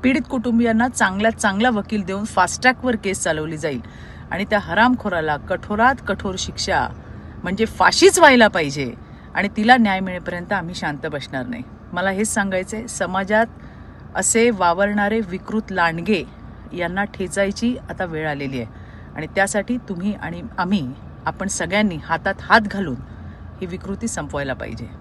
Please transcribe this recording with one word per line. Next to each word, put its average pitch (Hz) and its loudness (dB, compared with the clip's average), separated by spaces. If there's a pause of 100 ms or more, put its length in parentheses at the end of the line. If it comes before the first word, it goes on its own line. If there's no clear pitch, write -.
पीडित 269 4 (100)
कुटुंबियांना 233 2
चांगल्यात 208 2
चांगला 214 2
वकील 208 -2
देऊन 196 -4
फास्ट 185 0
ट्रॅकवर 247 2
केस 190 -2
चालवली 156 -2
जाईल 147 -4 (500)
आणि 190 -2
त्या 208 2
हरामखोराला 180 2
कठोरात 208 0 (140)
कठोर 190 -4
शिक्षा 151 -2 (540)
म्हणजे 196 -2
फाशीच 214 6
व्हायला 254 10
पाहिजे 143 -2 (400)
आणि 196 0
तिला 226 8
न्याय 202 4
मिळेपर्यंत 180 -6
आम्ही 180 -4
शांत 151 -4
बसणार 135 -6
नाही. 120 -10 (300)
मला 185 0
हेच 202 -2
सांगायचंय, 196 -2
समाजात 196 2 (680)
असे 226 4
वावरणारे 202 2
विकृत 196 -4
लांडगे 170 0 (480)
यांना 175 -2
ठेचायची 202 -2 (140)
आता 185 -4
वेळ 156 -4
आलेली 139 -4
आहे 113 -10 (420)
आणि 156 -8
त्यासाठी 196 0
तुम्ही 196 -4
आणि 170 -8 (160)
आम्ही, 180 0 (360)
आपण 190 -4
सगळ्यांनी 185 0
हातात 165 -2
हात 220 6
घालून 196 -4 (640)
ही 190 -6
विकृती 190 -6
संपवायला 143 -4
पाहिजे. 117 -10 (140)